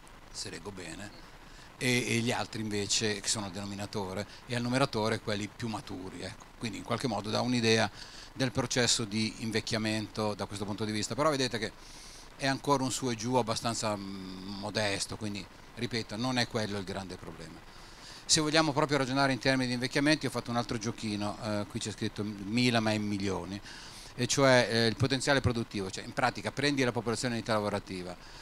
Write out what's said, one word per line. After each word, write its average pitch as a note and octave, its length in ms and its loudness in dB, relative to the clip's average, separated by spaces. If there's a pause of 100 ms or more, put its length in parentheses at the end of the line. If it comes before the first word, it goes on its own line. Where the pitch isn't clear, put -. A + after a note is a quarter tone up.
(300)
se - 200 -10
leggo F2 200 -10
bene, F2+ 400 -12 (680)
e, B2 280 4
e A#2 120 2
gli A#2 120 2
altri G2+ 300 -2
invece G#2 600 0
che - 80 -6
sono G#2+ 180 -2
il F#2 60 -8
denominatore, G2+ 720 -6 (200)
e B2+ 80 -4
al A#2+ 60 0
numeratore A#2+ 600 2
quelli G#2 280 -4
più - 200 -8
maturi, F#2 540 -8
ecco. - 220 -10 (140)
Quindi A2 180 -6
in F2+ 80 -10
qualche A#2+ 240 0
modo G#2 220 -2
dà A2+ 100 2
un'idea A2+ 500 4 (440)
del B2+ 180 0
processo B2 520 2
di G#2+ 340 0
invecchiamento A2 960 0
da G2 100 -6
questo G2+ 220 -6
punto G#2 180 -4
di G#2+ 80 0
vista, G#2+ 220 -2
però D3 160 2
vedete B2+ 280 0
che G#2+ 140 -4 (640)
è C#3+ 100 -2
ancora C3+ 360 2
un C3 100 0
su C3 180 -2
e A#2+ 40 0
giù A#2 220 -2
abbastanza, A2+ 600 0
mm, F#2+ 600 -8
modesto, G2+ 580 -2
quindi G2+ 280 -6 (300)
ripeto, A2 420 -4
non B2 200 -2
è A#2+ 100 4
quello G#2+ 300 -2
il G2 80 -4
grande F#2 320 -8
problema. E2 420 -14 (680)
Se - 160 4
vogliamo D3+ 300 6
proprio D3 260 4
ragionare C3+ 340 4
in B2+ 60 0
termini C3 300 4
di B2 60 0
invecchiamento, C#3+ 520 2
io A#2+ 40 -2
ho - 40 -4
fatto A#2 160 -2
un A#2+ 80 0
altro A#2+ 180 0
giochino, G#2 680 -2
eh, G#2 260 0
qui A2+ 120 -6
c'è G#2+ 100 -4
scritto G#2+ 320 -4
mila A2 580 4
ma A2 100 4
è G#2+ 40 4
in G#2+ 120 0
milioni, G2 540 -2 (540)
e B2 120 0
cioè, B2+ 440 8
eh, A#2 160 4
il A2 100 2
potenziale C3+ 440 4
produttivo, A2+ 500 0
cioè G2+ 140 -8
in A#2 80 -10
pratica A#2 400 0
prendi C3+ 320 2
la A#2+ 80 4
popolazione A#2 440 0
in A2 60 -2
età A#2 120 0
lavorativa, G2 600 -2 (260)